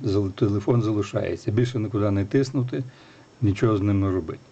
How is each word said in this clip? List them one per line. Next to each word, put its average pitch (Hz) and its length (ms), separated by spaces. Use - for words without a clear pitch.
зал-, 98 280
телефон 107 500
залишається. 104 680
Більше 120 280
нікуди 104 320
не 98 140
тиснути, 135 600
нічого 107 340
з 95 40
ним 101 200
не 98 100
робити. 78 300